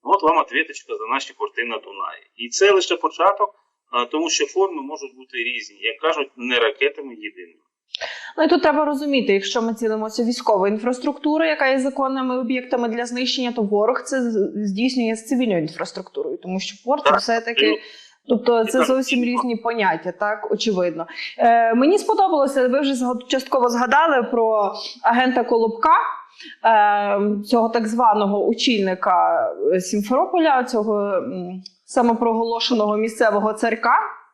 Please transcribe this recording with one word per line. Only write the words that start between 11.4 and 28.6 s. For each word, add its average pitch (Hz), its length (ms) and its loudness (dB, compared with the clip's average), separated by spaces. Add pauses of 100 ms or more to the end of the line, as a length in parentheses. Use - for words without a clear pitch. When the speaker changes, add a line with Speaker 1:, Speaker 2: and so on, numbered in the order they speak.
Speaker 2:
яка 294 240 0
є 269 100 2
законними 262 600 -2
об'єктами 247 480 -2
для 233 180 -4
знищення, 247 460 -4
то 240 100 -2
ворог 214 400 0
це 262 200 -4
з-, 220 300 -2 (140)
здійснює 226 500 0
з 220 100 -16
цивільною 233 340 0
інфраструктурою, 160 800 -8
тому 185 180 -4
що - 240 -12
порт — 294 200 -2
це - 60 4
Speaker 1:
Так, - 100 4
Speaker 2:
все-таки, 233 460 -2
Speaker 1:
абсолютно. 214 180 0 (440)
Speaker 2:
тобто 233 360 2
це 262 140 0
Speaker 1:
Так, 247 80 2
Speaker 2:
зовсім 262 320 0
Speaker 1:
абсолютно. 240 60 0 (180)
Speaker 2:
різні 240 200 -2
поняття, 185 500 -2
так, 208 400 -4
очевидно. 180 540 -2 (320)
Е, 233 360 4
мені 294 240 6
сподобалося, 285 680 2
ви 269 120 2
вже 277 140 0
згад-, 247 340 -4
частково 262 400 0
згадали 254 600 4
про 220 420 2 (300)
агента 247 420 2
Колобка, 233 520 2 (680)
е, 208 880 4
цього 233 180 4
так 233 180 -2
званого 208 640 2
очільника, 185 1000 2 (260)